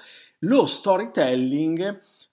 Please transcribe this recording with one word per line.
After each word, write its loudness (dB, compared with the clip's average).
lo 4
storytelling -2